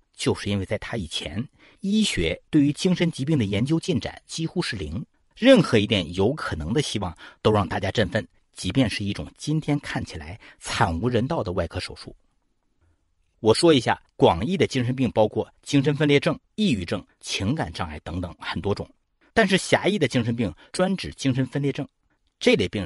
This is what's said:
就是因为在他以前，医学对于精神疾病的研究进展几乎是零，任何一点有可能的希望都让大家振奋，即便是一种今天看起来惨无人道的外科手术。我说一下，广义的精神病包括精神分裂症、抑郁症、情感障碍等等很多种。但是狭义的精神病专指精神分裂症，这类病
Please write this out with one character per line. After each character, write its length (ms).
就 200
是 140
因 100
为 60
在 140
他 180
以 100
前， 400
医 220
学 460
对 140
于 100
精 240
神 160
疾 100
病 160
的 60
研 200
究 140
进 220
展 260
几 200
乎 160
是 120
零， 300
任 260
何 160
一 80
点 280
有 180
可 240
能 160
的 80
希 180
望 180
都 100
让 160
大 100
家 120
振 180
奋， 180
即 180
便 160
是 160
一 80
种 240
今 240
天 200
看 220
起 140
来 240
惨 400
无 80
人 220
道 160
的 80
外 160
科 100
手 160
术。 220
我 120
说 220
一 40
下， 220
广 280
义 120
的 100
精 160
神 140
病 140
包 180
括 320
精 240
神 100
分 140
裂 100
症、 180
抑 180
郁 140
症、 200
情 340
感 160
障 160
碍 140
等 180
等 220
很 180
多 160
种。 160
但 120
是 120
狭 280
义 120
的 100
精 160
神 100
病 180
专 240
指 160
精 220
神 100
分 160
裂 100
症， 160
这 160
类 100
病 200